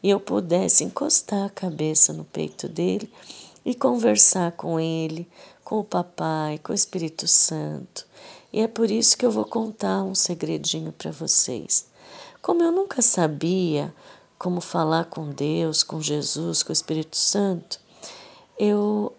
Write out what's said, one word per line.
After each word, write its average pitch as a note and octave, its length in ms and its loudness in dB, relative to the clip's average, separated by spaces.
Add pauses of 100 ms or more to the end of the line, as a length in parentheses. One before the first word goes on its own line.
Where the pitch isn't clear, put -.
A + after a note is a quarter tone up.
e F#3 60 2
eu G3 100 6
pudesse F#3 680 2
encostar - 600 0
a G3 60 -4
cabeça D#3 600 0
no D#3 120 -8
peito - 420 -6
dele - 460 -2 (560)
e B3 60 0
conversar G#3+ 800 4
com E3 280 -2
ele, D#3+ 480 -2 (400)
com G#3+ 120 0
o G3 40 -4
papai, D#3+ 720 -2
com - 160 -8
o - 20 -2
Espírito E3 540 -4
Santo. D3+ 800 0 (440)
E - 100 0
é A3+ 60 4
por A3+ 240 0
isso A3+ 280 2
que B3 80 2
eu A#3+ 40 4
vou G#3+ 140 0
contar G#3+ 580 -2
um F#3+ 120 -4
segredinho D#3+ 760 -2
pra - 200 -8
vocês. D#3 760 -2 (560)
Como E4+ 220 2
eu E4+ 100 4
nunca F#4+ 300 0
sabia D#3+ 920 2 (440)
como F3 240 -2
falar E3 420 2
com D#3+ 240 -8
Deus, D#3 540 0
com D#3 180 -6
Jesus, D3 600 -2
com - 80 -6
o - 20 -4
Espírito D#3+ 460 -2
Santo, G3 600 0 (800)
eu G#3 600 2